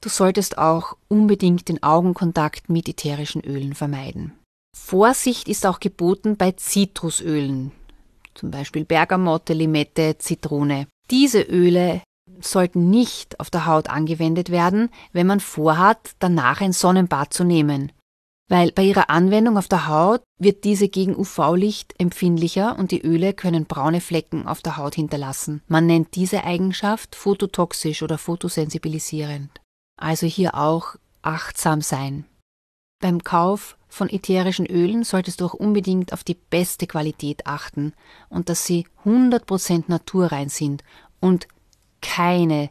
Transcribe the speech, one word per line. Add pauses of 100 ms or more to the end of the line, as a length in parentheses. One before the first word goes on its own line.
Du
solltest
auch (100)
unbedingt
den
Augenkontakt
mit
ätherischen
Ölen
vermeiden. (420)
Vorsicht
ist
auch
geboten
bei
Zitrusölen, (640)
zum
Beispiel
Bergamotte,
Limette,
Zitrone. (240)
Diese
Öle (400)
sollten
nicht
auf
der
Haut
angewendet
werden, (240)
wenn
man
vorhat,
danach
ein
Sonnenbad
zu
nehmen. (560)
Weil
bei
ihrer
Anwendung
auf
der
Haut (160)
wird
diese
gegen
U-V-Licht
empfindlicher
und
die
Öle
können
braune
Flecken
auf
der
Haut
hinterlassen.
Man
nennt
diese
Eigenschaft
phototoxisch
oder
photosensibilisierend. (500)
Also
hier
auch (300)
achtsam
sein. (760)
Beim
Kauf (100)
von
ätherischen
Ölen
solltest
du
auch
unbedingt
auf
die
beste
Qualität
achten (360)
und
dass
sie (180)
hundert
Prozent
naturrein
sind (360)
und (520)
keine